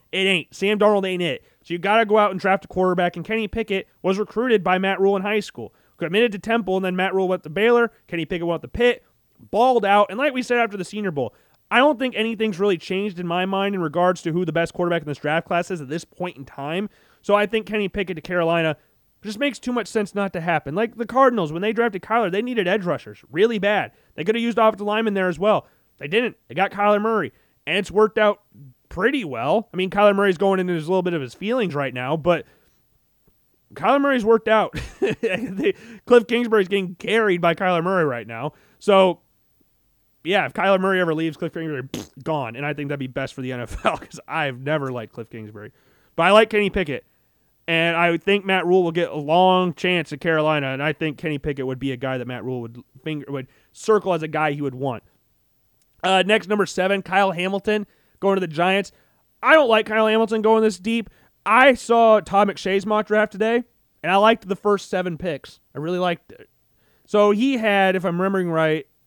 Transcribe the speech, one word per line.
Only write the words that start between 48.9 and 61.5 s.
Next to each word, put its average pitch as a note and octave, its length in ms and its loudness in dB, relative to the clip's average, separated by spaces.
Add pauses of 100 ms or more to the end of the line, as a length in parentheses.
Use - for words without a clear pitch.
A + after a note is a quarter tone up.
get E3+ 200 -2
a - 40 -10
long F3+ 600 4
chance F3+ 360 -2
at D3 80 -10
Carolina, D#3 480 0
and C3 140 -6
I D#3 100 0
think D#3 280 -6
Kenny D#3 180 -4
Pickett C#3 300 -6
would C3 100 -6
be C3+ 140 -4
a B2 60 -6
guy C3 200 -6
that A#2+ 80 -8
Matt A#2+ 180 -8
Rhule B2+ 180 -6
would A#2 200 -14 (220)
finger, D3+ 280 -8
would C3+ 160 -8 (260)
circle G3 400 0
as D#3+ 100 -2
a D#3 40 -6
guy D#3 260 -2
he C#3+ 80 -6
would C3+ 120 -4
want. B2+ 300 -6 (1000)
Uh, F#3 220 4
next, G3+ 220 0
number G3+ 180 0
seven, F#3+ 380 -2
Kyle F#3+ 280 2
Hamilton G3 540 -4 (340)
going G3 180 2
to F#3 40 0
the F3+ 60 -2
Giants. F#3 440 0 (520)
I C4 100 6
don't D4 160 6
like A3 160 4
Kyle A3 220 2
Hamilton A3 340 2
going A3 220 4
this G3 160 0
deep. A3+ 320 -4 (340)
I B3 300 6